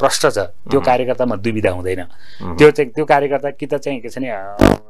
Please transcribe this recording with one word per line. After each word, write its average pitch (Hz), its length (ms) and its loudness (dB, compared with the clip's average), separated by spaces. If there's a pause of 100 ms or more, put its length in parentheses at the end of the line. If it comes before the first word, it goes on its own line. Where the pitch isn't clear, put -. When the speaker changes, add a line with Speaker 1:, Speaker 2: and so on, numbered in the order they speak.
Speaker 1:
प्रष्ट 135 260 2
छ, 123 120 0
त्यो 107 420 -2
Speaker 2:
अह। - 60 -2
Speaker 1:
कार्यकर्तामा 123 500 0
दुविधा 104 340 -2
हुँदैन। 90 300 -4
Speaker 2:
अह। - 560 -8
Speaker 1:
त्यो 147 140 10
चाहिँ, 143 200 0
त्यो 151 140 -4
कार्यकर्ता 143 460 0
कि 143 160 -10
त 147 80 -6
चाहिँ 139 260 -6
के 117 80 -12
छ 110 100 -12
नि, 131 100 -6
अ, 101 280 -10 (340)